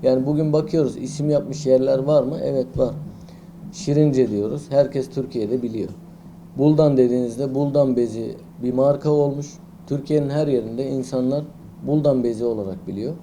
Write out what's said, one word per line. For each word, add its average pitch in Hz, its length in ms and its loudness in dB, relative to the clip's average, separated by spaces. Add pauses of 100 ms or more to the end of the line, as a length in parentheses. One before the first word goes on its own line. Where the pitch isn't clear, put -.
Yani 131 220 2
bugün 151 280 0
bakıyoruz, 156 440 0
isim 147 320 -4
yapmış 147 360 -2
yerler 131 340 4
var 139 240 4
mı? 143 200 -4
Evet, 135 340 -2
var. 127 160 0 (800)
Şirince 143 560 2
diyoruz, 107 400 -2
herkes 139 400 0
Türkiye'de 120 520 -4
biliyor. 110 280 -4 (680)
Buldan 147 400 6
dediğinizde 123 580 2
Buldan 139 420 2
bezi 113 380 -4 (280)
bir 123 100 -2
marka 143 380 2
olmuş. 143 420 0 (340)
Türkiye'nin 143 420 -2
her 147 180 0
yerinde 123 420 -2
insanlar 131 540 -2 (440)
Buldan 143 360 2
bezi 117 220 -2
olarak 98 420 -4
biliyor. 107 360 -6